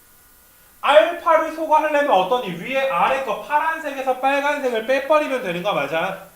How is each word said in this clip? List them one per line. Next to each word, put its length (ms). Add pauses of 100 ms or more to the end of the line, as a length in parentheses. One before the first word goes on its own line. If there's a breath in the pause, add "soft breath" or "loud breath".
(840 loud breath)
알파를 720
소거하려면 560
어떠니? 520
위에 280
아래 340
거 180
파란색에서 800
빨간색을 640
빼버리면 560
되는 200
거 100
맞아? 640